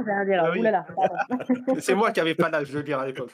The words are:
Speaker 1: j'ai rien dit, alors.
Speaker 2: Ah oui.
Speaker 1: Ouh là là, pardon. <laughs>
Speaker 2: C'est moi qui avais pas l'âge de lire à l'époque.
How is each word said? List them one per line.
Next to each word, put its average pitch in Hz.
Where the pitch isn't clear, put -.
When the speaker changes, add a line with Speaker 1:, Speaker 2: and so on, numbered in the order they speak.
Speaker 1:
j'ai 208
rien 196
dit, 196
alors. 175
Speaker 2:
Ah 165
oui. 185
Speaker 1:
Ouh -
là 226
là, 175
pardon. 185
<laughs> 254
Speaker 2:
C'est 196
moi 208
qui 185
avais 160
pas 165
l'âge 147
de 143
lire 143
à 131
l'époque. 131